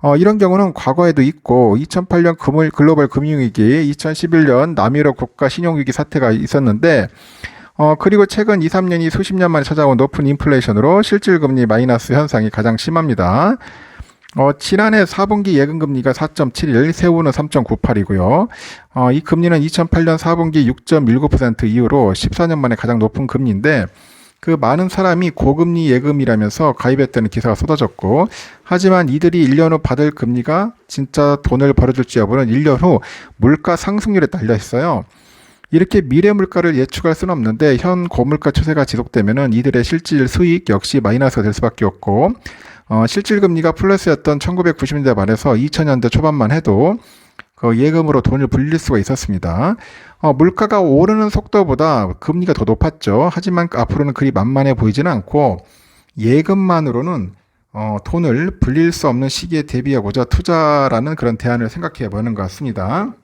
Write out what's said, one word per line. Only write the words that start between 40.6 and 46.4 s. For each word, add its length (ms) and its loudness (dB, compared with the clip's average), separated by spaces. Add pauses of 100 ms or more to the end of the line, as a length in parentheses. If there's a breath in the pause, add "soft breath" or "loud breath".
역시 320 0
마이너스가 420 0
될 120 0
수밖에 300 -2
없고, 480 0 (540 loud breath)
어, 200 0
실질 340 -2
금리가 320 0
플러스였던 680 0
천구백구십 560 -2
년대 180 2
말에서 420 0
이천 300 -2
년대 240 0
초반만 420 0